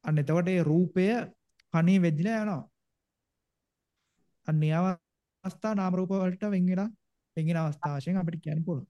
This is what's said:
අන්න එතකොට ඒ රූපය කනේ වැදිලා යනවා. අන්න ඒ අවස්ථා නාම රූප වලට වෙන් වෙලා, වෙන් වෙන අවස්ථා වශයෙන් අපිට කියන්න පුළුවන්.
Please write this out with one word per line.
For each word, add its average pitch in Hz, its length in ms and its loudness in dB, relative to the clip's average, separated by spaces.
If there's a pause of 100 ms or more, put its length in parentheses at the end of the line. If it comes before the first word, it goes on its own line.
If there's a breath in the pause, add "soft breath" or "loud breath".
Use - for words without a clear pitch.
අන්න 151 140 0
එතකොට 160 300 2
ඒ 180 140 2
රූපය 175 440 2 (680)
කනේ 170 260 4
වැදිලා 175 380 2
යනවා. 208 240 -4 (1800)
අන්න 156 160 2
ඒ 156 120 2 (720)
අවස්ථා 214 300 -4
නාම 185 200 0
රූප 185 180 -2
වලට 185 360 -2
වෙන් 185 180 0
වෙලා, 185 240 -2 (460)
වෙන් 160 100 -2
වෙන 170 120 0
අවස්ථා 151 360 -4
වශයෙන් 165 220 -4
අපිට 170 240 -4
කියන්න 156 220 -4
පුළුවන්. 156 280 -4